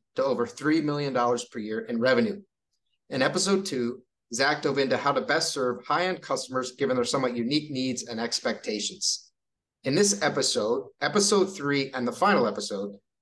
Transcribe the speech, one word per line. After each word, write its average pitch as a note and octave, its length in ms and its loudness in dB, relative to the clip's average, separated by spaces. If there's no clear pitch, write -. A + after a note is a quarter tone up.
to C3+ 100 0
over A#2+ 220 0
three D3+ 340 0
million D3 320 -2
dollars A#2+ 340 2
per - 120 -12
year A2 220 -6
in A2+ 200 -4
revenue. A#2 400 2
In C3+ 100 -2
episode F#3+ 460 2
two, B2 360 -4
Zach C#3 300 2
dove C#3 160 0
into C3 180 2
how C#3+ 160 2
to C3 80 0
best C#3+ 320 0
serve B2 320 -2
high-end F3 380 0
customers B2+ 560 -4
given B2+ 160 2
their B2 100 2
somewhat B2+ 320 0
unique C#3+ 360 0
needs C3 340 -2
and A2+ 140 -8
expectations. A2 1040 -4
In C3+ 100 0
this G3+ 280 4
episode, B2+ 640 0
episode F#3+ 560 2
three, C#3 360 0
and B2 140 -2
the A#2 60 -2
final E3+ 340 4
episode, G2+ 500 -4